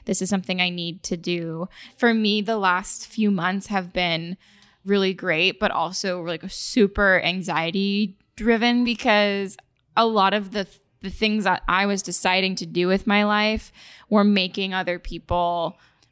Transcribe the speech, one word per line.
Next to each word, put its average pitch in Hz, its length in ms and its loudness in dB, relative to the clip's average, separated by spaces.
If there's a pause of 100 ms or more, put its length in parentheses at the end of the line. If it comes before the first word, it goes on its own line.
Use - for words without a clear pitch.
this - 180 0
is 185 80 -2
something 185 300 -2
I 180 100 0
need 175 340 -8
to 185 120 -4
do. 170 520 -6 (300)
For 233 160 4
me, 214 260 2
the 226 160 -2
last 185 520 -2
few 214 240 2
months 185 340 -2
have 185 260 -4
been 175 440 -2 (480)
really 196 280 2
great, 185 460 0
but 208 140 0
also, 180 500 -4
like, 170 260 -8
super 202 760 4
anxiety 185 920 -2 (200)
driven, 233 480 2
because 208 720 0 (400)
a 226 100 4
lot 202 260 4
of 196 200 -2
the, 196 160 -4 (340)
the 190 80 -8
things 214 320 0
that 185 240 0
I 190 200 2
was 202 180 0
deciding 185 520 0
to 175 100 -8
do 170 200 0
with 196 220 0
my 208 160 4
life 208 480 0 (360)
were 208 160 4
making 190 480 0
other 180 280 -4
people, 175 760 -4 (360)